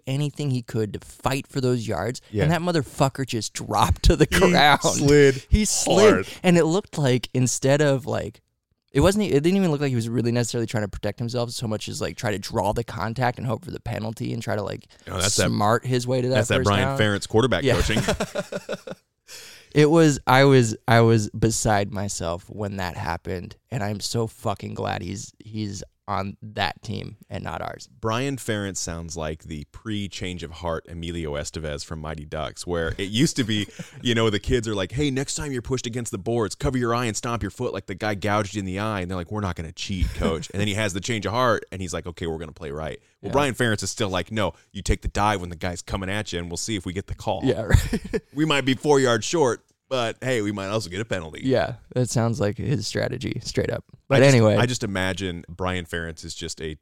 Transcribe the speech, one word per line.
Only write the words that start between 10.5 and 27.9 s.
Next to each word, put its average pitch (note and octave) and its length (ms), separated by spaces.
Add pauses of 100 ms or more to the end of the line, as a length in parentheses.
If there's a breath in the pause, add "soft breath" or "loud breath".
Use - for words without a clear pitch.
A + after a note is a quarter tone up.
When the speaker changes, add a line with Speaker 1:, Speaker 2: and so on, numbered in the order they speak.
Speaker 1:
trying G#2+ 180
to G2+ 40
protect - 320
himself A#2+ 320
so A#2+ 160
much G#2+ 200
as, D#3 140
like, F2 160
try A2 140
to F#2+ 80
draw G#2 340
the - 100
contact A2+ 540
and G#2 80
hope A2+ 180
for - 60
the - 100
penalty A2+ 540
and A#2 80
try G#2+ 140
to, G#2 80
like, F#2+ 240 (180 soft breath)
Speaker 2:
No, F#2 140
that's F#2+ 160
that, G2 140
Speaker 1:
smart A2 360
his B2 220
way B2+ 140
to B2 80
that C3 60
Speaker 2:
that's A2 120
that G#2 120
Speaker 1:
first G2 80
Speaker 2:
Brian G2 200
Speaker 1:
down. C3+ 100
Speaker 2:
Ferentz G#2 300
quarterback A2 360
Speaker 1:
Yeah. B2 180
Speaker 2:
coaching. G#3+ 200
Speaker 1:
<laughs> - 920 (760 loud breath)
It D3 200
was, D#3+ 340
I C3 200
was, B2+ 300 (120)
I A#2 140
was A2+ 280
beside G#2+ 600
myself F#2+ 580
when G2+ 280
that F2+ 200
happened, F2+ 580 (140)
and A2+ 140
I'm G#2 160
so A#2 260
fucking G#2 480
glad G2+ 300
he's, - 340
he's G#2+ 460 (240)
on G2 340
that G#2 400
team G2+ 360 (120)
and F#2+ 140
not - 180
ours. - 260 (140)